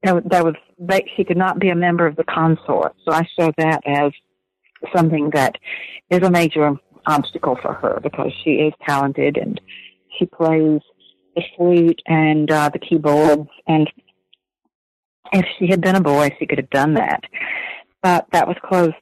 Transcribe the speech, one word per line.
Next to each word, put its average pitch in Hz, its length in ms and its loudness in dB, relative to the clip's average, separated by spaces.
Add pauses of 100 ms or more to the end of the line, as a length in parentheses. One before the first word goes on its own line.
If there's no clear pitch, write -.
There, 180 220 2
there 175 180 2
was, 160 120 0 (240)
they, 185 260 -2 (120)
she 208 80 -2
could 180 120 -2
not 185 240 0
be 196 80 2
a 180 80 0
member 175 300 2
of 151 100 -2
the - 80 -2
consort. 156 680 0 (100)
So 160 80 -2
I 165 160 0 (100)
show 165 200 2
that 160 280 0
as 143 260 0 (840)
something 156 380 2
that 135 220 0 (520)
is 175 140 2
a 185 80 2
major 156 420 2 (320)
obstacle 147 560 -2
for - 140 -6
her, - 280 -4
because 131 300 -6 (100)
she 160 100 0
is 151 200 0 (160)
talented 139 480 0
and - 240 -6 (580)
she 185 60 0
plays 156 560 0 (560)
the 170 60 -4 (160)
flute 175 480 4
and, 156 440 2
uh, 147 220 2
the 147 60 -8
keyboards. 151 720 2 (180)
And 156 180 2 (1500)
if 190 140 0 (120)
she 185 100 -2
had 185 120 2
been 185 160 0
a 190 40 2
boy, 147 380 2
she 151 80 -6
could 139 120 -2
have 135 120 -8
done 143 240 2
that. - 280 -2 (800)
But 180 300 2
that 170 160 2
was 180 160 -4
closed 175 380 2